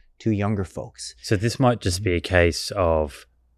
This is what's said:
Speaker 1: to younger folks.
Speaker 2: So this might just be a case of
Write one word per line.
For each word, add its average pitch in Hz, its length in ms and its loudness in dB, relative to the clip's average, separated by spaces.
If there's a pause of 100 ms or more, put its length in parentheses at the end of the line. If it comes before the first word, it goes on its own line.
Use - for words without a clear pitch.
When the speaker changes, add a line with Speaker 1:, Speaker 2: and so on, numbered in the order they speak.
(200)
Speaker 1:
to 117 120 0
younger 101 340 0
folks. - 560 -14
Speaker 2:
So - 160 -2
this 113 220 -2
might 123 200 2
just 95 240 -2
be 90 120 2
a 85 60 0
case 87 500 2
of 80 540 0 (320)